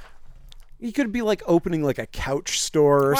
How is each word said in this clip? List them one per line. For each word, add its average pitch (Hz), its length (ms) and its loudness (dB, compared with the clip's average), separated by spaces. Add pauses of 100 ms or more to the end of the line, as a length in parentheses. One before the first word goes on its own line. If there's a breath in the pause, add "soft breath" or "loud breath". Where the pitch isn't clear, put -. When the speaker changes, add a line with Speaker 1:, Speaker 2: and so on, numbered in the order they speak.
(840 soft breath)
Speaker 1:
He 233 80 -8
could 240 200 -2
be, 240 100 -4
like, 214 240 0
opening, 170 380 2
like, 135 160 0
a 110 80 -6
couch - 520 -6
store 143 500 4
or 139 40 2
Speaker 2:
"Why 269 60 2